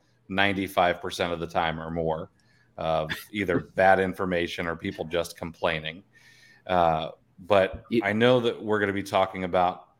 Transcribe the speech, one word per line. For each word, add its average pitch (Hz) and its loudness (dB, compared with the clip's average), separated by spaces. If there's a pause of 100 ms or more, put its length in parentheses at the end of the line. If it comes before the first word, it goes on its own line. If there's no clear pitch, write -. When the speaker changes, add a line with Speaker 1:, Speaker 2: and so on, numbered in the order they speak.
(300)
Speaker 1:
ninety-five 95 0
percent 90 -4
of 82 -4
the 82 -4
time 82 -2
or 82 -10
more 80 -4 (460)
of 80 -2 (220)
either 90 0
Speaker 2:
<laughs> - -12
Speaker 1:
bad 95 6
information 90 -2
or 82 -4
people 92 -8
just 82 -4
complaining. 82 -6 (640)
Uh, 82 2 (300)
but 95 2
Speaker 2:
You 113 0
Speaker 1:
I 104 0
know 120 4
that 117 -2
we're 107 0
gonna 101 2
be 98 -4
talking 95 0
about 90 0 (100)